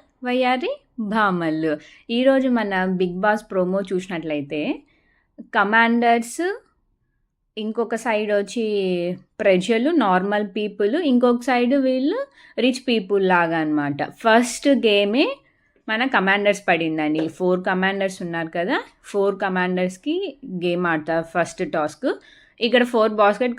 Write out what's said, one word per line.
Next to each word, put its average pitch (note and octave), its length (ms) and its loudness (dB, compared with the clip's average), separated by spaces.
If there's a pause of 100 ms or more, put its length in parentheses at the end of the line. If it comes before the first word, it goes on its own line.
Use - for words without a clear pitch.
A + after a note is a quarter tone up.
(240)
వైఆర్ఈ B3+ 440 0 (320)
భామల్లు. F3 760 0 (340)
ఈరోజు C4 380 2
మన G#3 360 0
బిగ్ F#3 300 -2
బాస్ G#3 360 0
ప్రోమో F#3 300 0
చూసినట్లయితే E3 1000 -6 (600)
కమాండర్స్, A#3 1200 2 (1000)
ఇంకొక A3 360 -4
సైడ్ A3 380 -2
వచ్చి G#3 340 -2 (760)
ప్రజలు, G#3+ 500 2
నార్మల్ G#3 560 2 (100)
పీపుల్, G#3 460 -2
ఇంకొక B3 380 4
సైడ్ B3 340 0
వీళ్ళు C#4 520 0 (320)
రిచ్ B3 300 0
పీపుల్ G3 400 2
లాగా E3+ 300 2
అన్నమాట. D3 440 -2
ఫస్ట్ A#3 680 0
గేమే A#3 680 2 (520)
మన A3+ 180 -2
కమాండర్స్ G3+ 640 2
పడిందండి. D#3+ 600 0
ఫోర్ F3+ 320 0
కమాండర్స్ F#3+ 600 -2
ఉన్నారు E3 260 -6
కదా, F#3+ 320 -2 (220)
ఫోర్ G3 360 0
కమాండర్స్‌కి F#3 1080 -2
గేమ్ F3 400 -2
ఆడతారు E3 380 -2
ఫస్ట్ E3 480 -4
టాస్క్. E3+ 460 -4 (420)
ఇక్కడ A#3+ 240 2
ఫోర్ A3+ 280 0
బాస్కెట్ G#3+ 460 2